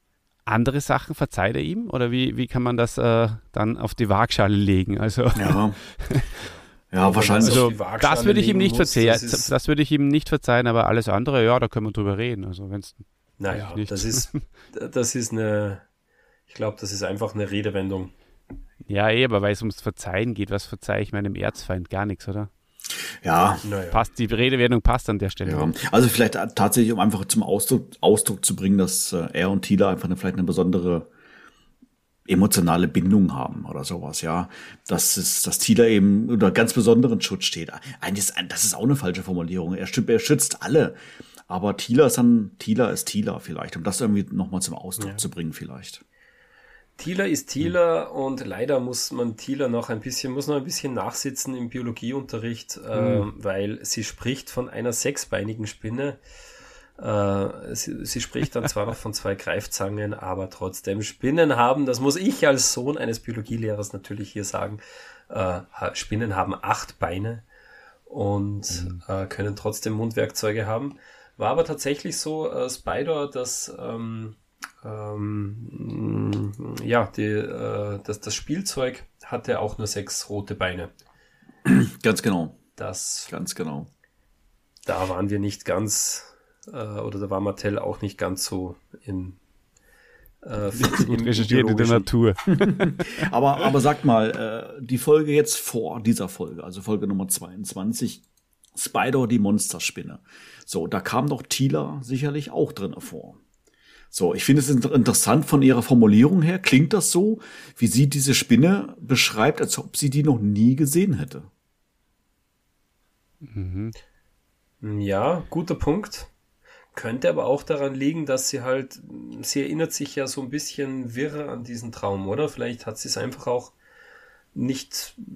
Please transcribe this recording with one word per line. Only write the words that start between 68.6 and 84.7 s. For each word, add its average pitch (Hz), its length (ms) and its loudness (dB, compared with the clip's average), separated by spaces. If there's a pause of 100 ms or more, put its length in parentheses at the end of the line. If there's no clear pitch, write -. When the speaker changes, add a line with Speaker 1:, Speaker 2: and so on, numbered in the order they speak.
Speaker 1:
Mhm. 90 220 -10
Speaker 3:
äh, 95 180 -6
können 101 300 -6
trotzdem 110 380 -6
Mundwerkzeuge 110 760 -2
haben. 127 320 -6 (380)
War - 120 -2
aber 160 160 2
tatsächlich 147 540 -6
so, 156 320 -4
äh, 127 180 -4
Spider, 143 580 -4
dass, - 520 -8
ähm, 113 560 -10 (500)
ähm, 107 1700 -6 (320)
ja, 113 320 0
die, 107 80 -2
äh, 104 800 -4
das, 104 160 -8
das - 160 -8
Spielzeug 151 680 -6 (200)
hatte - 360 -4
auch - 180 -6
nur 107 100 -6
sechs - 420 -8
rote 101 260 -8
Beine. 90 340 -4 (1120)
Speaker 2:
Ganz 107 200 2
genau. 90 360 -2 (180)
Speaker 3:
Das - 540 -8
Speaker 2:
Ganz - 260 -8
genau. 78 320 -8 (960)